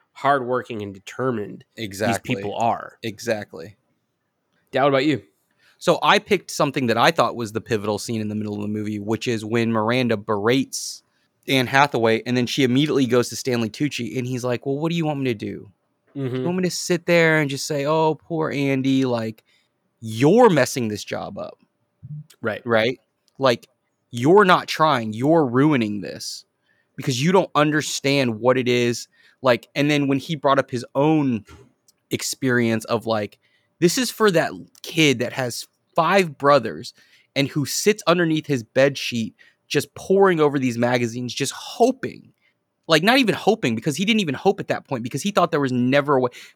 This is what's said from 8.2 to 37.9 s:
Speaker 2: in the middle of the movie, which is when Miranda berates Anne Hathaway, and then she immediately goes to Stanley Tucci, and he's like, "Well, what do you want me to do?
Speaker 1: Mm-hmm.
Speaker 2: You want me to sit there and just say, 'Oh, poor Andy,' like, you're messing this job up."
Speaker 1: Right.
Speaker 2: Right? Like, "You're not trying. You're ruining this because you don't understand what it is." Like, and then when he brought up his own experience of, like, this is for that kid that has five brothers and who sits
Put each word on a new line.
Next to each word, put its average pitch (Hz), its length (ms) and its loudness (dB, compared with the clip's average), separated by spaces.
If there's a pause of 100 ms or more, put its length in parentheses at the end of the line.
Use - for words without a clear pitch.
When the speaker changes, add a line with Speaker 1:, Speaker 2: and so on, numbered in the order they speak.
Speaker 2:
in 107 80 -6
the 104 60 -6
middle 107 200 -6
of 104 60 -6
the 104 80 -6
movie, 107 300 -6
which 107 280 -4
is 110 200 -4
when 117 260 0
Miranda 113 460 0
berates 113 840 -2 (460)
Anne 131 180 2
Hathaway, 117 600 2
and 123 100 0
then 123 100 2
she 139 180 0
immediately 131 420 2
goes 120 240 2
to 113 60 -10
Stanley 117 340 -2
Tucci, 127 480 -6
and 123 80 -4
he's 123 180 -6
like, 123 220 -4
"Well, 139 100 -2
what 165 140 -2
do 170 60 -4
you 160 100 -2
want 143 140 -4
me 135 40 -2
to 123 100 0
do? 104 380 -10 (420)
Speaker 1:
Mm-hmm. 131 220 -6
Speaker 2:
You 127 80 -4
want 180 140 -2
me 185 60 -2
to 175 60 0
sit - 360 -4
there 165 340 4
and 147 80 0
just 135 180 -6
say, 139 200 -4
'Oh, 156 280 0
poor 156 360 -6
Andy,' 135 560 0
like, 113 360 -4 (580)
you're 147 500 6
messing 123 380 0
this 104 140 -6
job 95 360 -10
up." - 200 -12 (840)
Speaker 1:
Right. 107 240 -6
Speaker 2:
Right? 117 340 2 (380)
Like, 127 280 0 (440)
"You're 156 340 6
not 165 240 2
trying. 123 460 0
You're 147 320 2
ruining 117 560 2
this - 420 -12 (500)
because 131 280 -4
you 175 100 2
don't 185 220 4
understand 143 840 0
what 127 200 2
it 123 100 -2
is." 120 400 0 (320)
Like, 123 340 2
and 147 160 0
then 143 180 0
when 139 100 2
he 156 180 -8
brought 135 220 2
up 131 120 0
his 123 140 -6 (100)
own 139 520 0 (640)
experience 120 720 0
of, 113 220 -4
like, 107 320 -4 (400)
this 165 180 2
is 247 140 -2
for 214 200 2
that 147 220 0 (300)
kid 147 380 2
that 117 120 -6
has 123 340 -8 (300)
five 170 420 0
brothers 120 560 0 (400)
and 139 140 0
who 143 180 -4
sits - 400 0